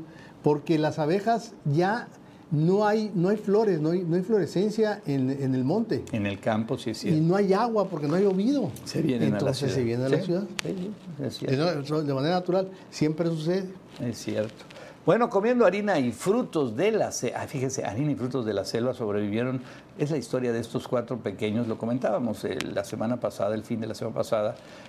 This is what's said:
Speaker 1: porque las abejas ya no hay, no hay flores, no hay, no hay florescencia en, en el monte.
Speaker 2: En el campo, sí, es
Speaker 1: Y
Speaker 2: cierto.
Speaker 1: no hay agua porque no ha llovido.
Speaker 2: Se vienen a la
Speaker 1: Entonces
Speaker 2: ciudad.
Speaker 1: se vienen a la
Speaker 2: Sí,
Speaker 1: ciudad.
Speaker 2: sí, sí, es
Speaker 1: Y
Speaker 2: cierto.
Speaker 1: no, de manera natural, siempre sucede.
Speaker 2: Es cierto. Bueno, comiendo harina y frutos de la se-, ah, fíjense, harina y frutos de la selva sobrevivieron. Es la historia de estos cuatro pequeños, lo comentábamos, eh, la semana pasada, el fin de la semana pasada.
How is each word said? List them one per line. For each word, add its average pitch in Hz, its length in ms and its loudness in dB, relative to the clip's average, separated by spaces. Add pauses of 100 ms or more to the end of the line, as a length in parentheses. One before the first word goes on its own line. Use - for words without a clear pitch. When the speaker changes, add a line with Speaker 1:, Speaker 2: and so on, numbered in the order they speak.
(440)
Speaker 1:
porque 151 340 4
las 151 220 0
abejas 202 540 0 (100)
ya 175 420 2 (440)
no 180 360 4
hay, 214 280 2
no 175 160 4
hay 214 80 2
flores, 202 420 4
no 156 120 2
hay, 180 100 2
no 165 120 0
hay 185 80 4
florescencia 208 840 2
en, 135 240 2
en 135 240 0
el 127 100 2
monte. 165 480 0
Speaker 2:
En 104 140 0
el 101 120 -4
campo, 110 380 0
sí, - 140 -6
es 110 80 -6
Speaker 1:
Y - 100 -2
Speaker 2:
cierto. 156 180 4
Speaker 1:
no 175 100 4
hay 196 180 4
agua 214 340 2
porque 151 180 -4
no 143 100 2
ha 190 40 4
llovido. 202 500 2 (140)
Speaker 2:
Se - 160 -4
vienen 120 280 2
a - 20 4
la 104 80 0
Speaker 1:
Entonces 135 200 2 (140)
Speaker 2:
ciudad. - 20 -2
Speaker 1:
se 131 100 2
vienen 117 200 0
a 135 60 0
la 151 80 4
Speaker 2:
Sí, 180 80 -2
Speaker 1:
ciudad. 175 160 0 (200)
Speaker 2:
sí, 151 140 -4
sí, 185 140 -6 (340)
es 120 180 -4
Speaker 1:
Y - 40 -2
Speaker 2:
cierto. 143 480 0
Speaker 1:
no, 156 80 2
de 143 100 0
manera 139 220 2
natural, 180 340 2 (220)
siempre 156 400 0
sucede. 175 400 -2 (320)
Speaker 2:
Es 120 160 -4
cierto. 107 460 -4 (420)
Bueno, 226 240 4
comiendo 233 340 4
harina 196 340 4
y 123 140 2
frutos 165 640 0
de 196 160 2
la 156 180 0
se-, - 240 -4
ah, 101 120 -6
fíjense, 135 400 -4
harina 143 260 -2
y - 40 -2
frutos 123 280 -2
de 107 80 0
la 98 140 -2
selva 117 260 0
sobrevivieron. 110 720 -2 (360)
Es 143 120 -2
la 156 80 -2
historia 123 340 -2
de 117 80 -2
estos 120 260 -6
cuatro 120 300 -2
pequeños, 110 520 -2
lo 113 100 -4
comentábamos, 131 680 -2
eh, 98 140 -4 (160)
la 98 100 -2
semana 120 340 -4
pasada, 104 360 -2
el 110 80 -6
fin 110 180 -4
de 120 60 -6
la 113 80 -8
semana 117 220 -8
pasada. 110 400 -2 (320)